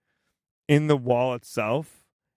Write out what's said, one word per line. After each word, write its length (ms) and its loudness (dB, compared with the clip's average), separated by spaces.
in 200 4
the 100 2
wall 360 0
itself 720 -6